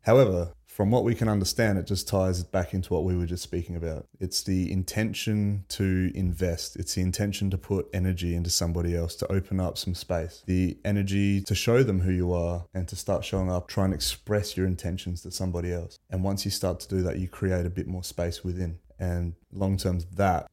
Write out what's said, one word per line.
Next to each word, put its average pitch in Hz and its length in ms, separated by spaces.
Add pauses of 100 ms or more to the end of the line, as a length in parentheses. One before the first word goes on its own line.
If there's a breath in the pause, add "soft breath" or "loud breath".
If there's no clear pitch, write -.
However, 95 520 (120)
from 104 260
what 120 120
we 117 120
can 110 120
understand, 104 520
it 82 80
just 95 200
ties 92 360
back 92 300
into 92 200
what 82 100
we 92 140
were 87 80
just 87 160
speaking 87 340
about. 82 300 (140)
It's - 240
the 92 280
intention 101 1000
to 92 440
invest. 87 600
It's - 180
the 92 80
intention 98 480
to 92 80
put 92 360
energy 90 420
into 85 160
somebody 85 440
else, 85 200
to - 160
open 95 280
up 90 180
some 87 180
space. 85 500
The 92 400
energy 101 560
to 98 140
show 120 260
them 98 200
who 92 100
you 90 200
are 87 340 (100)
and 90 140
to 95 60
start - 300
showing 92 240
up, 90 180
try 98 180
and 95 80
express - 640
your 95 120
intentions 87 560
to 90 80
somebody 87 420
else. 85 240 (140)
And 92 120
once 98 220
you 98 60
start 90 300
to - 60
do 95 160
that, 87 140
you 90 100
create 92 380
a 85 60
bit 92 160
more 90 160
space - 400
within. 87 340 (220)
And 87 340 (180)
long 95 260
term, 90 240 (120)
that 92 400